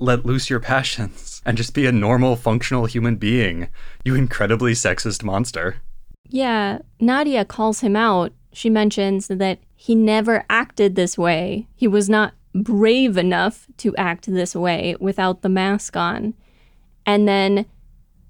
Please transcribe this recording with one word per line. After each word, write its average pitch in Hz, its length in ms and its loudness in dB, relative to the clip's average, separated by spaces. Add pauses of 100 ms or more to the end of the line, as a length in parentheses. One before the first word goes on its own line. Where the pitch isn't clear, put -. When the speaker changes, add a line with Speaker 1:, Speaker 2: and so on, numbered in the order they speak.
Speaker 1:
let 123 260 0
loose 127 240 -2
your 123 100 0
passions - 800 -4
<laughs> - 40 -8
and 123 100 0
just 113 180 -4
be 143 120 2
a 127 60 2
normal, 123 420 2
functional 117 520 -2
human 117 300 -2
being, 104 520 0 (360)
you 131 120 0
incredibly 117 560 2
sexist - 500 -2
monster. 98 540 -2 (520)
Speaker 2:
Yeah, 226 500 -2 (220)
Nadia 254 440 2
calls 220 360 -2
him 208 160 2
out. 202 360 2 (200)
She - 180 -2
mentions 202 580 2
that 190 300 -2 (180)
he - 180 0
never 220 560 2
acted 214 460 2
this 180 220 0
way. 175 580 -2
He 254 120 0
was 202 200 2
not 214 260 2 (200)
brave 220 640 2
enough 180 500 0 (120)
to - 180 -2
act 175 360 -4
this 185 220 -2
way 175 460 -2
without 185 420 -2
the 196 60 -2
mask 190 480 -2
on. 175 380 -4 (720)
And 208 220 4
then 196 400 2 (640)